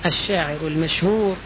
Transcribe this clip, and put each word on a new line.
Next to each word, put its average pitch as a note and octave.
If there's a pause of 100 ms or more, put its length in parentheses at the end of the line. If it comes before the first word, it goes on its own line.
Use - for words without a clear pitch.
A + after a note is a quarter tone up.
الشاعر D#3
المشهور E3+